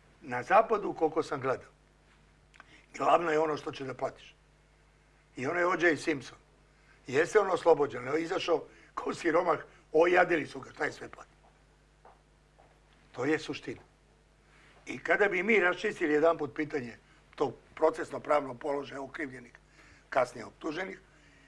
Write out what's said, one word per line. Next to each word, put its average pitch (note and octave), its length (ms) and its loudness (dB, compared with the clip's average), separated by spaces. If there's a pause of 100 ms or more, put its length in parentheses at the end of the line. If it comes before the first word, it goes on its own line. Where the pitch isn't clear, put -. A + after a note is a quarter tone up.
(200)
Na B2 220 -6
zapadu, G3+ 500 2
koliko D#3 300 0
sam C#3+ 180 -6
gledao, B2+ 300 -4 (1300)
glavno D#3+ 340 4
je D3+ 80 2
ono D#3 180 0
što C#3 160 -8
će C#3 120 -10
da C3 100 -8
platiš. - 400 -8 (1040)
I B2 100 -6
ono E3+ 140 -2
je F3 60 4
O F3+ 80 2
J D#3+ 220 4
Simpson. C#3+ 420 -6 (680)
Jeste E3 340 4
on F#3+ 100 0
oslobođen, C#3+ 580 2
ali D#3 120 -2
je E3 40 -4
izašao E3+ 400 -2 (300)
ko - 200 -6
siromah, E3 440 2 (340)
ojadili E3+ 540 4
su C3+ 140 -14
ga, - 100 -16
šta - 140 -6
je C3+ 80 -4
sve - 160 -16
platio. - 280 -20 (1800)
To B2 120 -6
je D3+ 140 2
suština. C3 420 -10 (1080)
I B2 120 -10
kada F#3+ 300 2
bi F3 140 -2
mi G#3 180 4
raščistili F3 520 0
jedanput D3+ 420 2
pitanje C#3+ 420 -6 (380)
tog C3+ 200 -2 (200)
procesno-pravnog C#3+ 840 0
položaja C#3 420 -6
okrivljenih, B2+ 500 -12 (580)
kasnije B2 360 0
optuženih, F3 540 -8 (460)